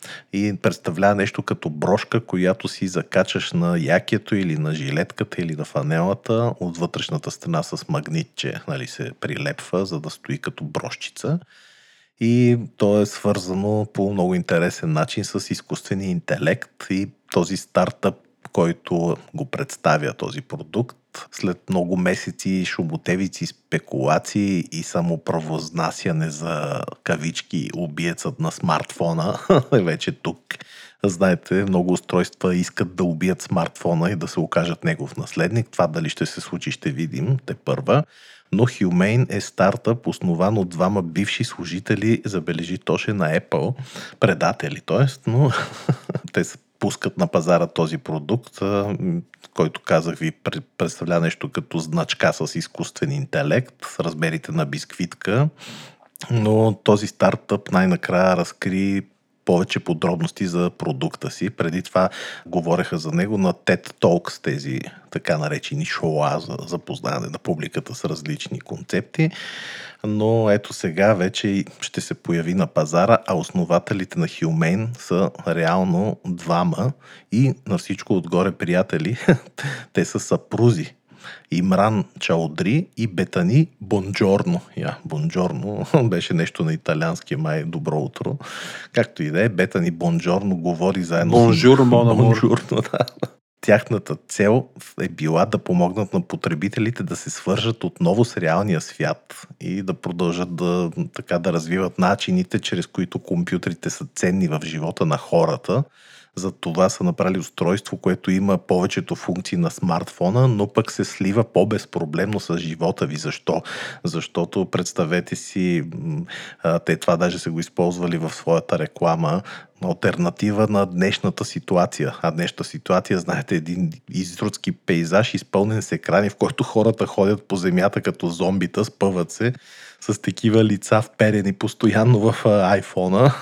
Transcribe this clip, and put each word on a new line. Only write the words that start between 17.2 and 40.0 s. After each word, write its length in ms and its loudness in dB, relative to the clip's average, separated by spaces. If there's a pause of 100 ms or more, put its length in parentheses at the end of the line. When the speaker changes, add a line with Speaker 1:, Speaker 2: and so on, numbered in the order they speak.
Speaker 1:
този 260 0
стартъп, 580 -2 (360)
който 640 0 (160)
го 120 -6
представя 680 -2
този 280 -8
продукт, 560 -6 (340)
след 380 -6
много 280 0
месеци 680 -2
шумотевици, 800 -4
спекулации 1300 -2
и 120 -8
самоправознасяне 1500 -2
за, 520 -4 (220)
кавички, 760 -4
убиецът 640 -6
на 120 -2
смартфона, 880 -2 (160)
<laughs> 180 2
е 80 6
вече 300 -2
тук. 280 -8 (640)
Знаете, 520 2
много 380 4
устройства 600 0
искат 400 -2
да 80 0
убият 380 0
смартфона 720 0
и 40 -2
да 120 -6
се 120 -4
окажат 440 0
негов 340 -4
наследник. 540 -2
Това 160 2
дали 220 -4
ще 160 -4
се 160 -8
случи, 300 -6
ще 200 -4
видим 540 -2
тепърва. 580 0 (480)
Но 120 4
Humane 680 4
е 120 -2
стартъп, 680 0